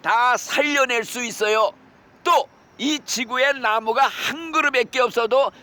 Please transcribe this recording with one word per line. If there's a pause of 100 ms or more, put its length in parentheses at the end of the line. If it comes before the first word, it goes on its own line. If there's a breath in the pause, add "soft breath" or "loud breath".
다
살려낼
수
있어요. (520)
또 (300)
이
지구에
나무가
한
그루밖에
없어도 (120 loud breath)